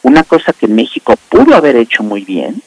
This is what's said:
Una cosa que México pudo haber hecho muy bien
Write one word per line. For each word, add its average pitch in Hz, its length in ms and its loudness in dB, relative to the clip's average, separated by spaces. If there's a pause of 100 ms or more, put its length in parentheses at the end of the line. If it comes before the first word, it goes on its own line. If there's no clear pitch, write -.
Una 147 200 4
cosa - 300 0
que - 160 -4
México 110 480 -2 (120)
pudo 262 280 2
haber 147 200 2
hecho 117 260 -2
muy 101 220 -8
bien 92 420 -8